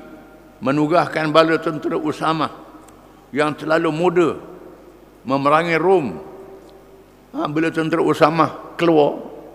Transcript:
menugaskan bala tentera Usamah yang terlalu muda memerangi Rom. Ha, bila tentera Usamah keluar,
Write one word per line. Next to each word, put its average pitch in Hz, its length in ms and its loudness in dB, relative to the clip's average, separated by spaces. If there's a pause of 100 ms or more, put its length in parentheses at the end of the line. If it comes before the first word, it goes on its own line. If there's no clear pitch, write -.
(580)
menugaskan 151 720 0
bala 160 320 4
tentera 165 400 -4
Usamah 151 480 -2 (800)
yang 147 240 -2
terlalu 156 400 0
muda 170 360 2 (920)
memerangi 151 560 2
Rom. 160 400 2 (1160)
Ha, 294 100 -4
bila 160 240 -2
tentera 160 320 -2
Usamah 151 720 0
keluar, 160 480 2 (340)